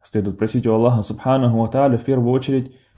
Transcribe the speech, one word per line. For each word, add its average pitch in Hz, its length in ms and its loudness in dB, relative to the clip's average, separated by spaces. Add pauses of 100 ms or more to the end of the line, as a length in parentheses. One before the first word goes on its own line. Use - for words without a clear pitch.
Следует 98 340 -4
просить 113 300 -2
у 110 80 2
Аллаха, 117 260 2
Субханаху 117 580 0
ва 113 100 0
Тааля, 131 280 2
в - 80 -6
первую 127 280 0
очередь 131 420 -2 (240)